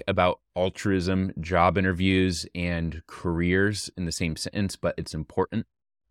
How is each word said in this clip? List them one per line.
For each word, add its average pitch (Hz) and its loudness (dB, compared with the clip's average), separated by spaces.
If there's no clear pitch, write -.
about 92 2
altruism, 95 0
job 87 4
interviews, 92 2
and 85 -4
careers 92 0
in 90 -4
the 80 -4
same 80 -4
sentence, - -4
but - -4
it's 85 -8
important. 92 -4